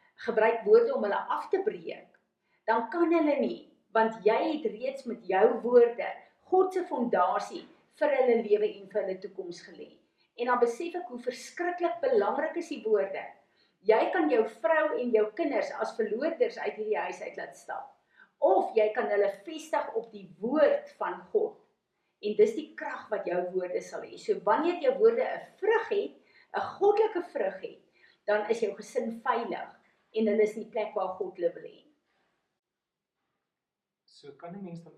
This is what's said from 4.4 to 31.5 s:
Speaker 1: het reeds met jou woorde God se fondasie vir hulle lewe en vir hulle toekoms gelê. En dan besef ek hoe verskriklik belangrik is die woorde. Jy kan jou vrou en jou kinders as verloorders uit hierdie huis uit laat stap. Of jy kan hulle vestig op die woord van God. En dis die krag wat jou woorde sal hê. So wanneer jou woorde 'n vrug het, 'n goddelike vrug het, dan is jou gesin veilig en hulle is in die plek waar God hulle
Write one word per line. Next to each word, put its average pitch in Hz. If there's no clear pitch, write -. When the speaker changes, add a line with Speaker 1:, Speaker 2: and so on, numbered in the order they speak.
Speaker 1:
het 294
reeds 254
met 196
jou 196
woorde 233
God 370
se 349
fondasie -
vir 294
hulle 240
lewe 208
en 196
vir 208
hulle 190
toekoms 180
gelê. 156
En 240
dan 247
besef 339
ek 294
hoe 247
verskriklik 339
belangrik 320
is -
die 226
woorde. 196
Jy 220
kan 339
jou 226
vrou 311
en 240
jou 214
kinders 277
as 214
verloorders 233
uit 208
hierdie 214
huis 175
uit -
laat -
stap. -
Of 359
jy 214
kan 208
hulle 202
vestig 311
op -
die 196
woord 285
van -
God. -
En 208
dis 220
die -
krag -
wat 190
jou 180
woorde 180
sal 165
hê. -
So 190
wanneer 302
jou 254
woorde 226
'n -
vrug 427
het, -
'n -
goddelike 403
vrug 196
het, -
dan 208
is 226
jou 226
gesin 226
veilig 233
en 220
hulle 214
is 208
in 214
die -
plek 214
waar 185
God 185
hulle 170